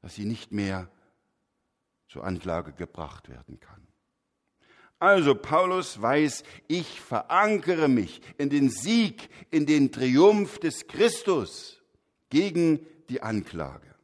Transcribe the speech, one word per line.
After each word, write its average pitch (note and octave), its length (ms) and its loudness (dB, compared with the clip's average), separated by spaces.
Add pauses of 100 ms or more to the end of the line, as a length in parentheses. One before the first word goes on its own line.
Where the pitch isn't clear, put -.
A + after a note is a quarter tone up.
dass G2+ 140 -18
sie G#2 100 -10
nicht A2 260 -8
mehr F#2+ 400 -4 (1160)
zur - 160 -14
Anklage E2 480 -6
gebracht - 560 -14
werden B1+ 320 -20
kann. - 260 -20 (1120)
Also F3 340 6
Paulus F3+ 680 0
weiß, C#3 420 0 (240)
ich E3+ 320 -4
verankere F3 880 0
mich A#2 320 0 (180)
in C#3+ 120 -2
den C#3 200 2
Sieg, G#3 600 -2 (200)
in D3+ 160 0
den C#3+ 280 2
Triumph F3+ 680 4
des - 280 -6
Christus - 960 -2 (480)
gegen E3 560 2 (220)
die B2+ 140 -8
Anklage. F2 840 -8